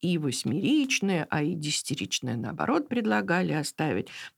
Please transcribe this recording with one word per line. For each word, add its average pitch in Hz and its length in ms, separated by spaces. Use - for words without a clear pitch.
и 175 160
восьмеричные, 180 1120
а 151 140
и 160 100
десятиричные, 143 840
наоборот, 151 520
предлагали 202 640
оставить, 147 560